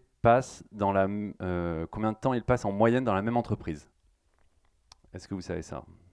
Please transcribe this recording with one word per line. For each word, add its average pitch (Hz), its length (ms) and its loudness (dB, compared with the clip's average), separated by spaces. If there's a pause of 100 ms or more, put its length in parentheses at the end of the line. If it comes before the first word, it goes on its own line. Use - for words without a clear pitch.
(220)
passe 123 500 4
dans 104 180 0
la 98 140 4
m-, 101 380 -4
euh, 87 480 -2
combien 110 220 -2
de - 40 -8
temps 131 160 0
il 117 100 -2
passe 123 220 0
en 101 80 -2
moyenne 117 320 4
dans 110 80 2
la 95 80 2
même 117 160 0
entreprise ? 98 540 -4 (1200)
Est-ce - 160 -14
que 101 60 -8
vous 90 80 -6
savez 85 180 -6
ça ? - 240 -10 (280)